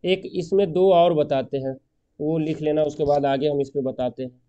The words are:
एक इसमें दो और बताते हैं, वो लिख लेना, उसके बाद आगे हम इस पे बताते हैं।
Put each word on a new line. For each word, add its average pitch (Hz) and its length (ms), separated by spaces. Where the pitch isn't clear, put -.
एक 185 300
इसमें 185 400
दो 185 200
और 175 200
बताते 143 440
हैं, 135 180
वो 156 180
लिख 156 240
लेना, 151 220
उसके 147 200
बाद 143 220
आगे 139 240
हम 143 120
इस 139 80
पे 143 120
बताते 127 420
हैं। 123 260